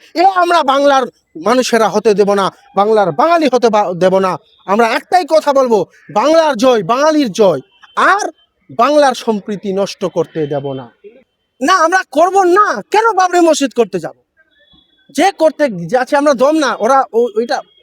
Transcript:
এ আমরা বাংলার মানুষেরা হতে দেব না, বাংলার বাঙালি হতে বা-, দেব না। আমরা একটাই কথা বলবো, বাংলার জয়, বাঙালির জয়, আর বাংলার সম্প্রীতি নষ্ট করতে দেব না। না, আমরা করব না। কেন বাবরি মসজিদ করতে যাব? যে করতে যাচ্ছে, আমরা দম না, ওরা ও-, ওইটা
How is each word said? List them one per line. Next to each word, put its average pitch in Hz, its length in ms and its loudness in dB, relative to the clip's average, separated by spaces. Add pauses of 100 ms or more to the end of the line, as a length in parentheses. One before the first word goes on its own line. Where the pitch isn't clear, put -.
(160)
এ 330 80 2
আমরা 349 400 2
বাংলার 277 400 0 (400)
মানুষেরা 220 460 0
হতে 208 240 0
দেব 202 200 0
না, 196 180 -2 (240)
বাংলার 202 360 0
বাঙালি 311 420 0
হতে 240 160 2
বা-, 202 240 -2
দেব 185 260 2
না। 185 180 -2 (280)
আমরা 220 220 0
একটাই 302 420 -2
কথা 311 240 2
বলবো, 233 320 0 (280)
বাংলার 294 420 2
জয়, 226 280 2
বাঙালির 277 480 0
জয়, 170 280 2 (360)
আর 370 340 0 (420)
বাংলার 269 440 2
সম্প্রীতি 208 580 -6
নষ্ট 190 320 -6
করতে 160 420 -4
দেব 139 260 -6
না। 123 180 -14 (720)
না, 320 120 0
আমরা 359 380 0
করব 370 320 2
না। 349 380 0 (100)
কেন 440 200 2
বাবরি 359 280 0
মসজিদ 302 340 0
করতে 196 260 -2
যাব? 151 140 -12 (1000)
যে 320 160 0
করতে 302 360 0 (200)
যাচ্ছে, 254 300 -2
আমরা 285 160 2
দম 269 220 0
না, 269 200 -2
ওরা 240 280 0 (100)
ও-, 233 220 0
ওইটা 240 260 -4 (220)